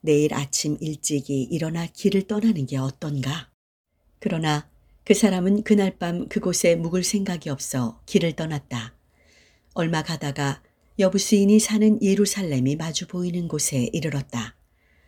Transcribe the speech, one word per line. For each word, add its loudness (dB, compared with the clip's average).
내일 4
아침 -2
일찍이 -4
일어나 -4
길을 0
떠나는 0
게 -4
어떤가?" -4
그러나 -2
그 4
사람은 2
그날 2
밤 -4
그곳에 0
묵을 -2
생각이 -2
없어 -4
길을 0
떠났다. -8
얼마 -2
가다가 -4
여부스인이 6
사는 4
예루살렘이 2
마주 -4
보이는 -4
곳에 -2
이르렀다. -6